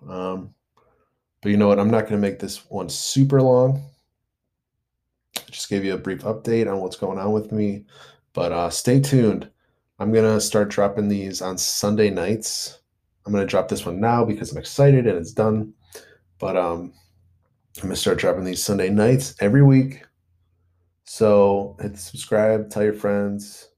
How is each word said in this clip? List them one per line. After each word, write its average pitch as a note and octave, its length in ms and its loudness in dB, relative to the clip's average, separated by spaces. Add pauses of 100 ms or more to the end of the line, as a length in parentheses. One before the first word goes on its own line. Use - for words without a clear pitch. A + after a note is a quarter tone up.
(100)
Um, F#2 440 -8 (880)
but G#2 80 -4
you G2+ 80 2
know G#2 100 4
what? G2+ 120 4
I'm G#2 120 2
not A2 140 2
gonna G#2+ 160 -2
make G2 180 -2
this - 300 -12
one F#2 200 -8
super C#3 520 2
long. C3 420 2 (1500)
I - 40 -12 (100)
just - 180 -14
gave G2 160 -2
you F#2+ 80 -2
a F2+ 40 -4
brief F#2+ 240 -8
update A2 500 -2
on G2 80 -4
what's F#2 160 -8
going F#2+ 240 -6
on G2+ 120 -2
with G#2+ 200 -2
me, G#2 340 -4 (480)
but, F2 180 -2
uh, F2 180 -4
stay B2 300 2
tuned. B2+ 500 2 (500)
I'm G#2+ 120 -2
gonna A2 300 4
start G#2 280 0
dropping G2+ 380 -2
these G2 340 -4
on F#2 160 -8
Sunday G#2 520 0
nights. G2 720 -6 (460)
I'm G#2 80 -6
gonna G2+ 120 0
drop F#2 220 0
this - 180 -6
one F2 140 -8
now A#2 260 2
because G#2 260 -6
I'm D2 60 -10
excited C3+ 500 4
and F#2 100 0
it's E2 140 -10
done. A2 420 -2 (640)
But, F#2+ 180 -4
um, F2 360 -4 (840)
I'm - 60 -16
gonna F#2+ 120 -6
start - 240 0
dropping F#2 260 0
these F2+ 180 -6
Sunday F#2+ 260 -2
nights A2+ 500 2
every A2 240 4
week. C3+ 400 4 (1000)
So G2+ 760 2
hit G2+ 160 -10
subscribe, G#2+ 720 -2
tell G#2 140 -2
your G#2 100 2
friends. G2+ 840 -6